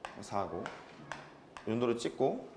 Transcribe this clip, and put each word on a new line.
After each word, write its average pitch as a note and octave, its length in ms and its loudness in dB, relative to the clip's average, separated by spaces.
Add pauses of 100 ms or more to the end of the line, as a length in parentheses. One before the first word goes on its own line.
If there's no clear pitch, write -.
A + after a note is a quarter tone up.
(220)
사고, F#2+ 420 0 (1000)
이 - 60 -16
정도로 A#2 280 6
찍고 E3 600 2